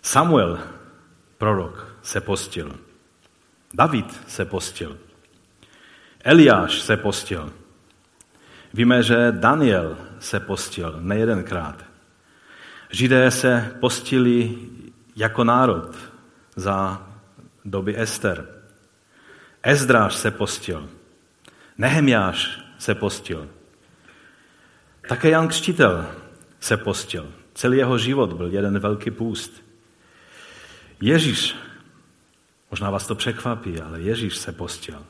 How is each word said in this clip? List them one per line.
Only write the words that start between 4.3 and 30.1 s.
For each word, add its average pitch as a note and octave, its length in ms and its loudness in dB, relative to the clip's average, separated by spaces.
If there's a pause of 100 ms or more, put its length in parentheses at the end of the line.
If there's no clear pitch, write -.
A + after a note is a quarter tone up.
postil. - 540 -10 (1300)
Eliáš B2 560 8
se A2 160 0
postil. F#2 560 -6 (1200)
Víme, A#2+ 280 4
že A#2 300 4
Daniel G2 680 2 (200)
se - 220 -6
postil F2+ 600 -8
nejedenkrát. F#2 840 -2 (1040)
Židé B2+ 400 4
se A#2+ 500 0
postili A#2+ 760 2 (580)
jako A2 280 0
národ A#2 520 2 (600)
za G2 500 -4 (580)
doby G2+ 360 -4
Ester. G#2+ 480 -4 (1120)
Ezdráš B2 520 4
se - 160 -2
postil. D#2+ 580 -6 (880)
Nehemiáš B2 840 2 (180)
se - 160 -2
postil. E2 540 -6 (1600)
Také C#3+ 220 2
Jan D#3+ 180 4
Křtitel G#2+ 580 2 (540)
se - 160 0
postil. F2+ 560 -6 (220)
Celý B2+ 240 2
jeho B2 200 2
život A#2 340 0
byl F2 140 -6
jeden G2 320 -2
velký G#2 320 -4
půst. - 520 -10 (1400)